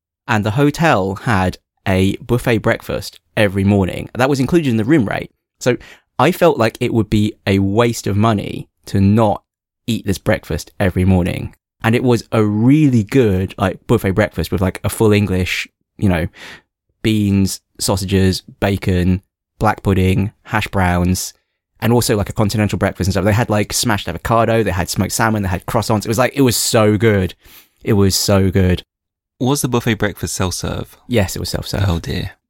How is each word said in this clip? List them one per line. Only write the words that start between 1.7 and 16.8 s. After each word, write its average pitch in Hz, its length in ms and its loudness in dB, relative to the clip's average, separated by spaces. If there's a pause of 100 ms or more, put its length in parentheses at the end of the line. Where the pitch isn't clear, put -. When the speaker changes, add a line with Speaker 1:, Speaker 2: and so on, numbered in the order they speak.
Speaker 1:
a 95 300 2
buffet 120 420 -2
breakfast - 600 -4 (160)
every 98 280 0
morning. 98 500 2
That 131 160 0
was 139 100 0
included 151 300 0
in 113 80 0
the 110 60 0
room 131 220 2
rate. - 260 -6 (280)
So 123 180 0 (420)
I 139 120 2
felt 175 280 2
like 113 200 0
it 120 140 -2
would 110 160 0
be 107 240 0 (140)
a 98 120 2
waste 110 460 0
of 101 120 -2
money 107 520 -2 (180)
to - 140 0
not 104 420 4 (440)
eat 110 180 -4
this 98 140 -4
breakfast - 600 -4
every 92 260 0
morning. 87 500 0 (280)
And 113 120 2
it 123 80 0
was 120 280 2
a 113 120 2
really 120 600 4
good, 98 540 0
like, 98 300 -4
buffet 104 240 0
breakfast 92 400 -2
with, 98 100 -2
like, 92 220 -2
a 101 60 -2
full 110 240 2
English, 92 540 0 (300)
you 104 120 0
know, 85 180 0 (760)